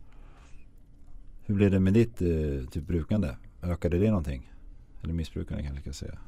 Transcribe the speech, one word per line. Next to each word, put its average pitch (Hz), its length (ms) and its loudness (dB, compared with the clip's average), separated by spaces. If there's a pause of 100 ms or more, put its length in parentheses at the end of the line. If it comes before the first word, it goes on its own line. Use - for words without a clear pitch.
(1500)
Hur 104 80 0
blev 101 160 8
det 95 100 6
med 92 120 6
ditt, 117 300 4
eh, 76 480 0
typ 76 160 -6
brukande? 82 500 0 (260)
Ökade 87 360 0
det 104 100 4
någonting? 71 440 -2 (500)
Eller 82 120 -4
missbrukande 82 480 -4
kanske 69 200 -6
ska 69 100 -8
säga. - 360 -10